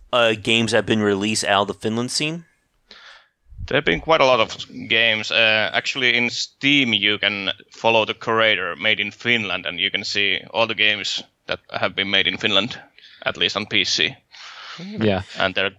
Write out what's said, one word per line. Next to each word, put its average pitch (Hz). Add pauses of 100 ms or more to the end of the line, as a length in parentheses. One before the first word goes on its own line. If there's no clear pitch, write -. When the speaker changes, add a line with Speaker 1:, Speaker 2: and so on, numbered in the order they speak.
(120)
Speaker 1:
uh, 117
games 113
that 117
have 104
been 113
released 104
out 101
of 101
the 101
Finland 117
scene? 160 (1200)
Speaker 2:
There -
have 147
been 165
quite 156
a 139
lot 127
of - (220)
games. 113
Uh, 107
actually, 123
in 120
Steam, 135
you 104
can 101 (200)
follow 113
the 107
curator, 107
Made 104
in 104
Finland, 104
and 85
you 98
can 101
see 101 (120)
all 113
the 110
games 104 (240)
that - (100)
have 101
been 98
made 98
in 90
Finland, 101 (440)
at -
least 90
on 104
P 101
C. - (640)
Speaker 3:
Yeah. 113 (160)
Speaker 2:
And 95
there 98
are 101